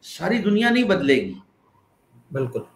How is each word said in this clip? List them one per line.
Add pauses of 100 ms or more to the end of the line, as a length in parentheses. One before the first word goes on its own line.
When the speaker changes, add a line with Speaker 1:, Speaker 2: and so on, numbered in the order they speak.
Speaker 1:
सारी
दुनिया
नहीं
बदलेगी। (960)
Speaker 2:
बिल्कुल। (100)